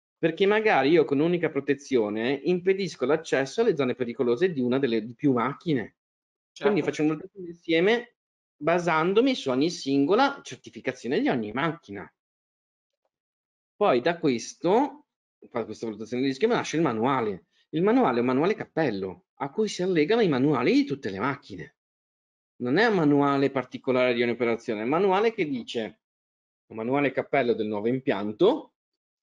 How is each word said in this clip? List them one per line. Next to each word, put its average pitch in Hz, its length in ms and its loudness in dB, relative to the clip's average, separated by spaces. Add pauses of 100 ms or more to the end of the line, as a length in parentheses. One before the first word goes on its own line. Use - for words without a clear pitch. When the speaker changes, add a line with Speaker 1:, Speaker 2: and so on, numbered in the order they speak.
(180)
Speaker 1:
perché 165 280 0
magari 202 440 4
io 156 160 6
con 139 140 0
un'unica 165 300 0
protezione 123 840 -2 (120)
impedisco 180 640 -2
l'accesso 143 560 -2
alle 226 140 2
zone 127 200 -2
pericolose 120 560 0
di 139 100 -4
una 123 180 0
delle, 113 240 0
di 120 120 -12
più 143 180 0
macchine. 123 600 -2 (560)
Speaker 2:
Certo. - 120 -14
Speaker 1:
Quindi 208 180 2
faccio 156 220 -2
una 156 100 2
valutazione 175 340 -12
insieme 175 640 0 (480)
basandomi 175 760 2
su - 140 -6
ogni 135 200 2
singola 175 720 0
certificazione 120 760 -8
di 285 100 -2
ogni 113 220 -2
macchina. 143 580 -6 (1700)
Poi 160 260 2
da 165 160 0
questo, 165 880 -2 (440)
fa 113 160 -6
questa 107 200 -10
valutazione 113 360 -6
di 135 80 0
rischio, 135 180 0
nasce 196 300 0
il 165 60 2
manuale. 117 600 -2 (240)
Il 156 140 -2
manuale 208 340 4
è - 20 0
un 120 60 0
manuale 143 300 2
cappello 98 680 -4 (160)
a 143 100 -6
cui 214 180 -2
si 180 140 -6
allegano 180 380 2
i 202 60 4
manuali 139 460 2
di 277 100 4
tutte 131 260 -6
le 95 100 -8
macchine. 104 580 -8 (800)
Non 123 200 0
è 226 100 4
un 220 80 2
manuale 143 560 2
particolare 127 600 0
di 117 80 0
un'operazione, 117 600 -2
è - 20 -6
un 120 60 -4
manuale 196 440 2
che 175 140 -4
dice, 117 520 -8 (640)
un 110 100 -18
manuale 127 360 -2
cappello 123 420 0
del 107 140 -2
nuovo 107 200 -2
impianto, 127 840 0 (500)